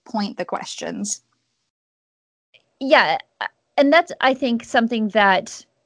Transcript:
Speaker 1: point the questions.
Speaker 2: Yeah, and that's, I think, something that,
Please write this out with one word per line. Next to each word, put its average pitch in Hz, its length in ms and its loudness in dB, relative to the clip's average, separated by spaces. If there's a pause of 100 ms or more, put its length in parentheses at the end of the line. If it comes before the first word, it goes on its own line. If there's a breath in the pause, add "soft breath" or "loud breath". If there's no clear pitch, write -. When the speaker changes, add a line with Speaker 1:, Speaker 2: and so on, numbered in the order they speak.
Speaker 1:
point 208 320 -6
the 180 80 -6
questions. - 800 -8 (1600)
Speaker 2:
Yeah, 254 360 4 (600)
and 285 140 4
that's, 339 280 4
I - 140 2
think, 240 320 -4
something 226 440 0
that, 196 560 0 (200)